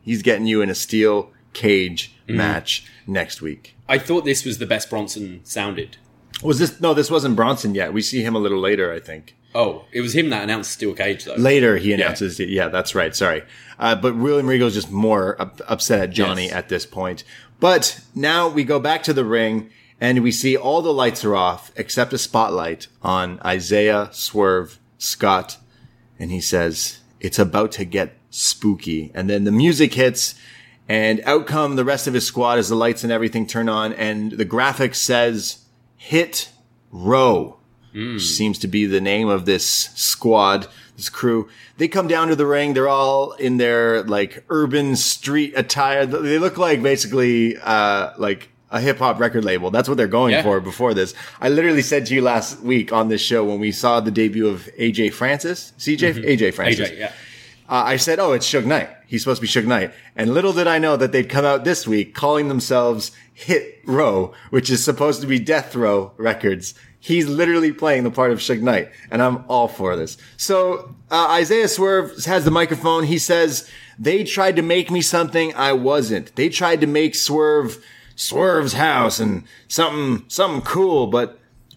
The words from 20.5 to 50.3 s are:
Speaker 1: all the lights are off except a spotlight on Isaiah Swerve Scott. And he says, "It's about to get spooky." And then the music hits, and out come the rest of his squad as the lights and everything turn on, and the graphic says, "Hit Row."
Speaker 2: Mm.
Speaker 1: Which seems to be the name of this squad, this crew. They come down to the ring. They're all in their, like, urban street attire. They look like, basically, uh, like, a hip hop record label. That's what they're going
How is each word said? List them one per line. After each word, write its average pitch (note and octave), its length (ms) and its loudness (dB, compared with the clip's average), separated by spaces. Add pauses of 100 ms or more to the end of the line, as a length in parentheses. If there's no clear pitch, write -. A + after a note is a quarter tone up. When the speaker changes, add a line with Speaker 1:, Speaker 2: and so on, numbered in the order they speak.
Speaker 1:
all C#3 260 0
the D#3+ 120 0
lights B2 320 0
are G#2 100 2
off F2+ 400 0
except C#3 380 -2
a B2+ 40 -4
spotlight F2+ 720 -2 (160)
on F#2 400 -2
Isaiah G#2 680 0
Swerve F#2 680 -2 (180)
Scott. - 600 0 (600)
And F2 140 -8
he F2+ 80 -6
says, E2+ 600 -2 (200)
"It's - 180 -6
about G#2 360 2
to G2+ 120 -6
get F2+ 300 -4 (140)
spooky." E2 840 -4
And F#2 160 -4
then G2+ 140 0
the G2+ 80 2
music C#3+ 440 4
hits, B2+ 380 0 (540)
and A2 380 0
out D3+ 200 2
come C#3+ 300 -2
the B2+ 100 0
rest C#3 220 -2
of C3 60 -4
his A#2+ 120 0
squad A#2+ 320 0
as G2 120 0
the A2+ 60 0
lights A#2 280 0
and A#2 80 -2
everything A2+ 340 -2
turn A#2 220 -4
on, A2 260 -2
and G#2+ 380 -4
the A2 140 -2
graphic B2+ 500 -2
says, A#2+ 640 0 (400)
"Hit - 520 -2 (400)
Row." G#2 680 2 (360)
Speaker 2:
Mm. A2+ 200 -8
Speaker 1:
Which F#2 160 -4
seems G#2+ 300 -2
to F#2+ 100 -6
be G#2 160 2
the F#2+ 160 2
name G2+ 260 0
of G2 160 0
this F#2 220 0 (300)
squad, G2+ 720 2 (300)
this - 140 -10
crew. A#2 400 -2 (280)
They E3 120 0
come F#3 180 -2
down E3 220 2
to D#3+ 80 2
the D3 80 2
ring. C#3+ 280 0
They're C3 140 2
all C#3 460 2
in B2+ 240 -2
their, A#2 460 2
like, G#2 460 -4
urban C#3+ 460 0
street C#3+ 640 -2
attire. C#3 480 0
They D3 340 0
look F3 180 0
like, D#3+ 240 2
basically, A#2+ 760 2
uh, G#2 600 2
like, G2+ 300 -4 (240)
a A#2 80 -2
hip C3 200 0
hop B2 200 0
record A#2 260 0
label. F#2 240 0
That's A2+ 200 0
what C3+ 80 0
they're A2+ 100 2
going A#2+ 240 2